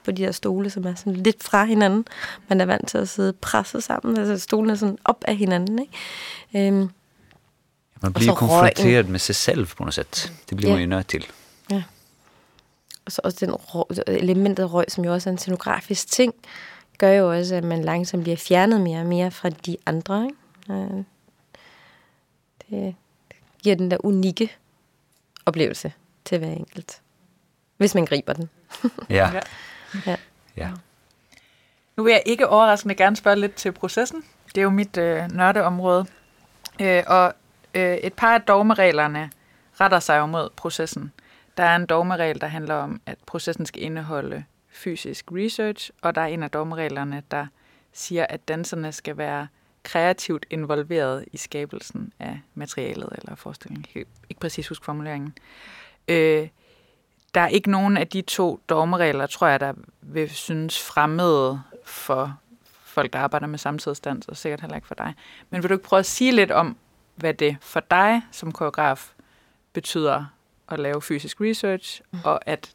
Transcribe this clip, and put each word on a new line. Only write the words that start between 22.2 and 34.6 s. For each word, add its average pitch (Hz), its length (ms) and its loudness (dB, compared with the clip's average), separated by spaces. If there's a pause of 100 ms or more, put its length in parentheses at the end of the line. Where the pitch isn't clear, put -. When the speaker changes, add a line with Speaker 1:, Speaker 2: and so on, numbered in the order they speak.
Speaker 1:
det 196 240 -6 (680)
giver 202 140 4
den 180 140 0
der 180 60 2 (100)
unikke 190 460 2 (920)
oplevelse 160 460 0 (320)
til 175 140 -2
hver 160 140 -4
enkelt, - 480 -14 (760)
hvis 202 180 2
man 175 120 4
griber 143 260 -2
den. 160 160 -6 (340)
<laughs> 247 80 0 (200)
Speaker 2:
Ja. 190 220 4
Speaker 3:
Ja. 185 80 -4 (640)
Speaker 1:
Ja. 180 100 0 (400)
Speaker 2:
Ja. 82 140 -8 (1300)
Speaker 3:
Nu 220 60 -2
vil 226 100 6
jeg 220 140 6
ikke 233 220 2
overraskende 208 460 6
gerne 196 220 6
spørge 202 240 4
lidt 202 140 -2
til - 180 -4
processen. 247 520 -4 (300)
Det 196 40 0
er 196 40 4